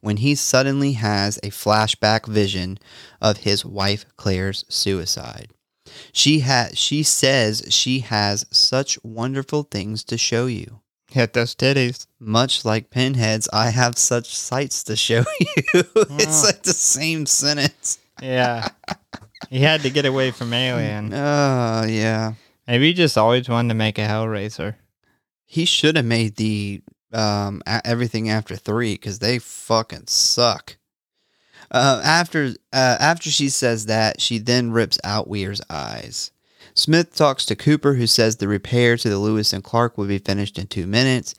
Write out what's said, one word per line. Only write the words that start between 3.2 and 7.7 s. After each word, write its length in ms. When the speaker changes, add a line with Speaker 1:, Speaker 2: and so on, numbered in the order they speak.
Speaker 1:
of 160
his 260
wife 420
Claire's 500
suicide. 840
She 280
ha-, 340
she 300
says 640
she 300